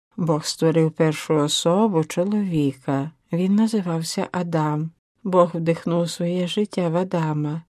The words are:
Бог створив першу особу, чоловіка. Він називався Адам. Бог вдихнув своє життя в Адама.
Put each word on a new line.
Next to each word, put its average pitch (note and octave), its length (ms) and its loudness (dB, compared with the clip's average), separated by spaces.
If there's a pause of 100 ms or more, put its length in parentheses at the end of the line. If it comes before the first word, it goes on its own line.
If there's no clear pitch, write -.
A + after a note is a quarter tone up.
(160)
Бог D#3+ 280 0
створив D#3+ 460 2
першу D#3+ 440 0
особу, E3 680 2
чоловіка. D#3+ 1040 -2 (220)
Він F#3 220 2
називався G3 760 0
Адам. D#3+ 580 -2 (340)
Бог F3+ 300 4
вдихнув E3+ 560 0
своє F3 360 -2
життя F#3+ 420 -2
в D#3+ 80 0
Адама. D#3+ 680 -2 (120)